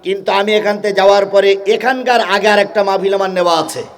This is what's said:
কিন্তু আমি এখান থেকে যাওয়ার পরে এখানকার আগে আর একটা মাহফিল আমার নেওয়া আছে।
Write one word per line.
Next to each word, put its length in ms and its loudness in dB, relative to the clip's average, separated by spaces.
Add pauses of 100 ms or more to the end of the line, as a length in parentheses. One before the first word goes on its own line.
কিন্তু 280 -4
আমি 240 0
এখান 260 0
থেকে 120 -2
যাওয়ার 320 4
পরে 320 2 (100)
এখানকার 540 0
আগে 260 0
আর 120 4
একটা 240 -2
মাহফিল 300 0
আমার 160 -2
নেওয়া 300 0
আছে। 240 -8 (140)